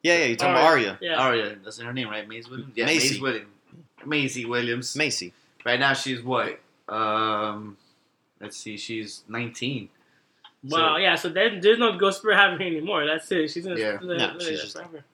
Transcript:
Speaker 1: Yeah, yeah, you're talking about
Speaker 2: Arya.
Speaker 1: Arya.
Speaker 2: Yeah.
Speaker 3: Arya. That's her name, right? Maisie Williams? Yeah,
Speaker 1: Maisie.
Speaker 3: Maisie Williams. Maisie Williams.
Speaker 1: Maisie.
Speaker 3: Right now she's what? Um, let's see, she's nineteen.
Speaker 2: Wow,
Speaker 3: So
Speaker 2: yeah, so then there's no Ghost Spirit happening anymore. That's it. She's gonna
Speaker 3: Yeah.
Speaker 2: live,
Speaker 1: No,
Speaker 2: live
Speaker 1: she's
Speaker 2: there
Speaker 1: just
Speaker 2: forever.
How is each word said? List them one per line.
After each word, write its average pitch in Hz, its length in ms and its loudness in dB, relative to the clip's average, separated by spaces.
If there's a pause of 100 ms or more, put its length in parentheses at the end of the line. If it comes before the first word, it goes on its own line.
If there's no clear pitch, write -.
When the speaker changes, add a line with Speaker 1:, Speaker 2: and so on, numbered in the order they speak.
Speaker 1:
Yeah, 170 140 6
yeah, 156 80 4
you're 117 100 2
talking - 180 2
about 127 120 6
Speaker 2:
Arya. 139 240 6
Speaker 1:
Arya. 95 120 -6
Speaker 2:
Yeah. 170 160 -2
Speaker 3:
Arya. 113 460 2
That's 107 160 -14
her 120 140 -8
name, 123 160 -6
right? 104 180 -8
Maisie 117 220 -16
Williams? 123 260 -12
Yeah, 117 120 0
Speaker 1:
Maisie. 147 220 4
Speaker 3:
Maisie 131 120 -4
Williams. 113 260 -2 (580)
Maisie 131 400 -2
Williams. 120 500 -4
Speaker 1:
Maisie. 131 380 -2 (300)
Speaker 3:
Right 123 160 0
now 135 140 4
she's 131 300 -4
what? 117 360 -2 (300)
Um, 107 880 -2 (640)
let's 104 180 -14
see, 107 200 -12
she's 110 500 -8
nineteen. 120 600 -6 (760)
Speaker 2:
Wow, 156 320 2
Speaker 3:
So - 20 0
Speaker 2:
yeah, 180 180 4
so 175 140 -4
then 196 320 0
there's 220 180 6
no 220 180 2
Ghost 196 220 2
Spirit 214 180 2
happening 180 380 2
anymore. 160 300 -2
That's 156 260 -2
it. 156 200 2
She's 170 140 -8
gonna 175 140 -4
Speaker 3:
Yeah. 110 220 -2
Speaker 2:
live, 175 180 -4
Speaker 1:
No, 113 80 2
Speaker 2:
live - 120 -6
Speaker 1:
she's 175 80 -6
Speaker 2:
there 156 100 -4
Speaker 1:
just - 200 -10
Speaker 2:
forever. 165 260 -16 (100)